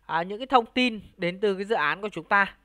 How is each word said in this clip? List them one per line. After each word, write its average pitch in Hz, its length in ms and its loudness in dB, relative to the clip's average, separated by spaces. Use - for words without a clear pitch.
à, 165 160 -2
những 196 160 -8
cái 254 80 -8
thông 247 200 4
tin 240 340 0
đến 180 240 -4
từ 202 140 2
cái 190 100 -6
dự 214 100 -2
án 151 260 0
của 214 80 -6
chúng 165 160 -10
ta. 202 300 2